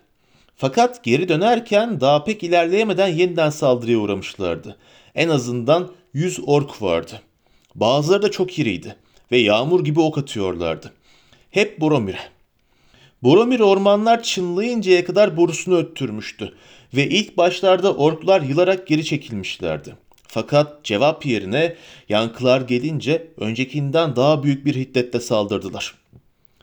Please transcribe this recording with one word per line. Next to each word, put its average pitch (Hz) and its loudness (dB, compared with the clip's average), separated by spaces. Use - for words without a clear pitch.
Fakat 233 0
geri 143 0
dönerken 220 0
daha 147 4
pek 220 -6
ilerleyemeden 175 0
yeniden 170 0
saldırıya 120 0
uğramışlardı. 95 -6
En 165 0
azından 127 0
yüz 175 -4
ork 143 -2
vardı. 87 -4
Bazıları 147 2
da 202 0
çok 180 -4
iriydi 92 -4
ve 127 2
yağmur 127 2
gibi 151 0
ok 156 0
atıyorlardı. 87 -6
Hep 208 -2
Boromir'e. 131 0
Boromir 226 4
ormanlar 208 4
çınlayıncaya 185 0
kadar 185 2
borusunu 170 2
öttürmüştü 110 -6
ve 135 0
ilk 202 -2
başlarda 180 2
orklar 160 2
yılarak 180 0
geri 156 0
çekilmişlerdi. 95 -8
Fakat 147 -2
cevap 135 0
yerine 123 -2
yankılar 120 0
gelince 127 -4
öncekinden 135 -2
daha 139 2
büyük 139 -2
bir 139 0
hiddetle 127 -2
saldırdılar. 104 -4